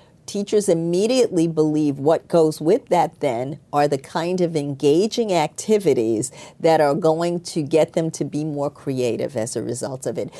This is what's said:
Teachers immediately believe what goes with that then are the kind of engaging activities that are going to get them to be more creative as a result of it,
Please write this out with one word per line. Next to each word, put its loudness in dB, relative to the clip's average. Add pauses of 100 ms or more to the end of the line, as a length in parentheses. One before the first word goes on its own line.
(240)
Teachers -2
immediately 2
believe 0
what 0
goes 2
with 0
that 0
then -4 (140)
are 2
the -2
kind -4
of -2
engaging 0
activities 0 (300)
that 4
are 4
going 0
to -6
get 2
them 0
to -6
be -6
more -4
creative -4
as -4
a -4
result -8
of -4
it, -6